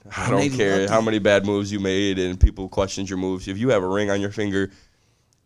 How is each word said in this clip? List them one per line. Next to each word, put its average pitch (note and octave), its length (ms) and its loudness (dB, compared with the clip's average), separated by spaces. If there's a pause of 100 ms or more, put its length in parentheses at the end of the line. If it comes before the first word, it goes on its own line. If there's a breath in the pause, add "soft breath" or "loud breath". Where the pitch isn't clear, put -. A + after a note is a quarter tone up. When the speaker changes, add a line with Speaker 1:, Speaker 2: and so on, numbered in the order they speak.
Speaker 1:
<laughs> G#2 120 -14
I F#2+ 80 -6
Speaker 2:
And B2 60 -2
Speaker 1:
don't G2 100 2
Speaker 2:
they C#3+ 80 0
Speaker 1:
care G2+ 320 2
Speaker 2:
lucky. G2 100 0
Speaker 1:
how A2+ 80 4
many A2 200 2
bad G2+ 260 4
moves G2+ 260 0
you G#2 80 -4
made F#2+ 400 0
and F2+ 180 -2
people F#2+ 300 2
questioned F#2+ 420 -4
your F#2+ 100 -4
moves. F#2 280 -4
If F#2+ 100 -6
you B2 120 0
have G#2+ 140 2
a F#2 40 -2
ring G2+ 240 0
on G2+ 80 0
your G2+ 120 -4
finger, G2 380 -2 (760 soft breath)